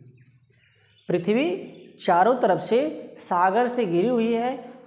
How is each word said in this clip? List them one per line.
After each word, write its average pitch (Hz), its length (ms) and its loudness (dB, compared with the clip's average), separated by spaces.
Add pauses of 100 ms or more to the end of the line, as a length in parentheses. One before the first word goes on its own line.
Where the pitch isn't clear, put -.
(1080)
पृथ्वी 214 880 -2
चारों 190 400 4
तरफ 208 260 2
से 226 160 2 (420)
सागर 190 480 2
से 240 160 -2
घिरी 175 220 2
हुई 233 260 0
है 247 240 -2 (300)